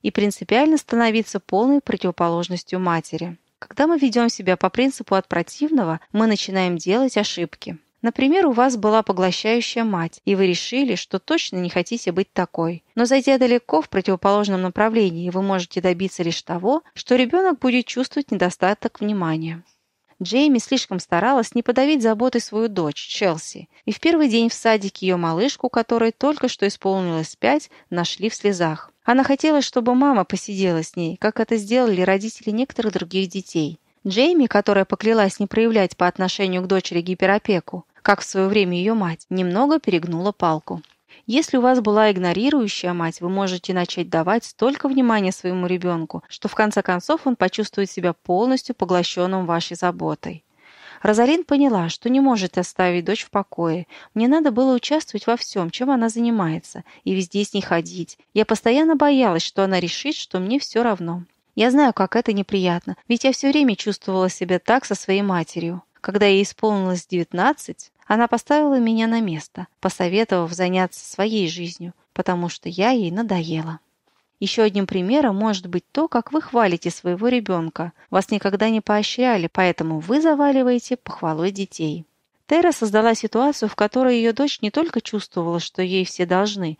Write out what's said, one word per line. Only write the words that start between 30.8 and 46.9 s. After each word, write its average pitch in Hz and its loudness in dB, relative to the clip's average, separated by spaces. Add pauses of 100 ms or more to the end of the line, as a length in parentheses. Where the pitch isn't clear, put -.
с - -14
ней, 170 -4
как 214 -2
это 226 0
сделали 214 2
родители 196 -2
некоторых 226 -2
других 185 -4
детей. 165 -6 (260)
Джейми, 262 4
которая 202 2
поклялась 214 0
не 202 -2
проявлять 220 0
по 180 2
отношению 185 -2
к 185 -6
дочери 180 0
гиперопеку, 185 0 (180)
как 202 2
в - -12
своё 190 0
время 190 2
её 196 0
мать, 180 -2
немного 190 2
перегнула 175 -2
палку. 160 -2 (440)
Если 277 0
у 247 2
вас 247 4
была 214 4
игнорирующая 190 0
мать, 165 -4
вы 175 -4
можете 190 -4
начать 175 -4
давать 180 0
столько 277 -2
внимания 233 2
своему 180 -4
ребёнку, 175 -4
что - -8
в - -12
конце 208 2
концов 190 -2